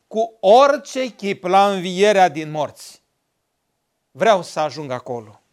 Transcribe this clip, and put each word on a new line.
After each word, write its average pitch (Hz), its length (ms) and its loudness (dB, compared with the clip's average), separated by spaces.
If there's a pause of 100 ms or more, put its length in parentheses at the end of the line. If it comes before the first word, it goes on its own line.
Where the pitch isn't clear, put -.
cu 226 340 -6
orice 262 640 2
chip 196 380 -8
la 196 280 2
învierea 190 560 2
din 151 220 -10
morți." - 500 -10 (1120)
Vreau 185 280 0
să - 180 -8
ajung 147 300 -8
acolo. 120 500 -12 (120)